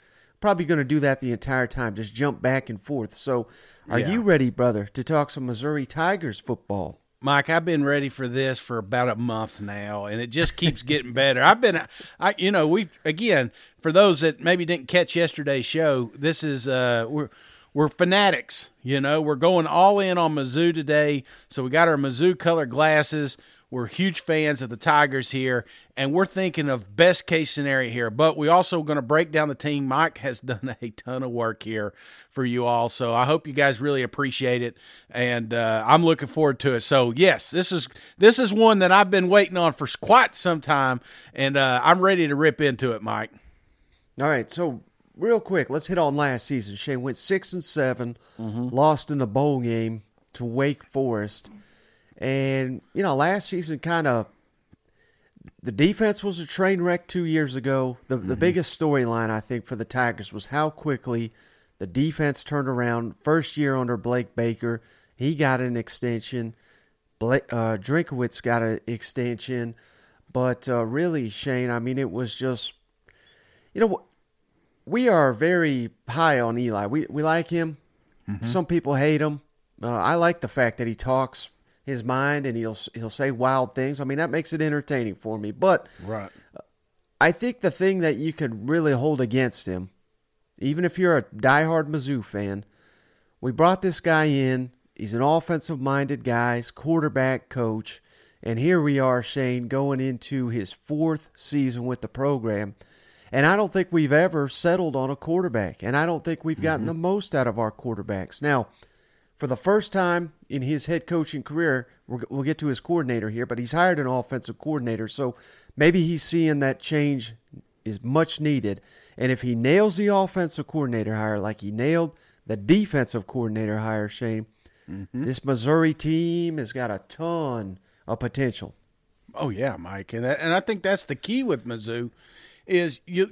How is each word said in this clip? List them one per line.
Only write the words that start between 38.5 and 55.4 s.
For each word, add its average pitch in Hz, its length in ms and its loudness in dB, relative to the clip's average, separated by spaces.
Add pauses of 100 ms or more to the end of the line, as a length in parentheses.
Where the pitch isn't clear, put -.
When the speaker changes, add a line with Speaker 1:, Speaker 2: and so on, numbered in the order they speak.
Speaker 2:
one 220 260 6
that 185 140 6
I've 196 180 8
been 185 160 2
waiting 185 300 6
on 170 160 4
for 143 120 -6
s-, - 120 -8
quite 233 360 6
some 165 280 -2
time, 131 400 0 (320)
and, 139 240 0
uh, 127 260 2
I'm 175 160 8
ready 185 300 4
to 143 60 0
rip 151 260 2
into 131 320 0
it, 104 100 -6
Mike. 110 280 -4 (880)
Speaker 1:
All 147 80 0
right, 123 200 -2
so 160 320 -4 (360)
real 226 240 2
quick, 185 280 -2
let's 147 180 -4
hit 180 100 -2
on 147 180 2
last 139 300 0
season. 104 320 -4
Shane 131 240 -6
went 127 160 -6
six - 340 -2
and 180 140 -8
seven, 123 500 -2 (240)
Speaker 2:
Mm-hmm. 113 300 -6
Speaker 1:
lost 143 420 2
in 147 60 -2
the 131 100 0
bowl 135 320 0
game 113 440 -2 (300)
to 120 120 -8
Wake 135 400 -2
Forest. 113 640 -4 (680)
And, 135 640 -2 (140)
you 196 80 0
know, 160 120 0
last 175 320 0
season 160 300 -4
kinda, 147 480 0 (1400)